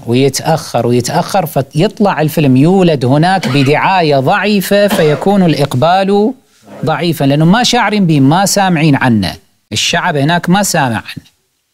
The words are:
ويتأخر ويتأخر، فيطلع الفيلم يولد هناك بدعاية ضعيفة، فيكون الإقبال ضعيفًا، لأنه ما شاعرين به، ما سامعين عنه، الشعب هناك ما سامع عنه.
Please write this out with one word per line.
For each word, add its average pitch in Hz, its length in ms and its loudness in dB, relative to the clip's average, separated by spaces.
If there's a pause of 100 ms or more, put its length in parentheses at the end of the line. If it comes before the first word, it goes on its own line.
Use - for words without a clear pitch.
ويتأخر 135 800 -2
ويتأخر، 123 600 -2
فيطلع 156 760 -2
الفيلم 147 360 0
يولد 165 480 2
هناك 151 440 0
بدعاية 143 680 0
ضعيفة، 202 720 0
فيكون 190 540 0
الإقبال 180 920 0 (500)
ضعيفًا، 151 400 -2
لأنه 143 200 2
ما 196 180 4
شاعرين 208 440 0
به، 156 140 2
ما 156 260 2
سامعين 170 500 0
عنه، 107 400 -2 (360)
الشعب 165 440 -4
هناك 165 340 -2
ما 202 120 2
سامع 139 340 -2
عنه. - 300 -12 (480)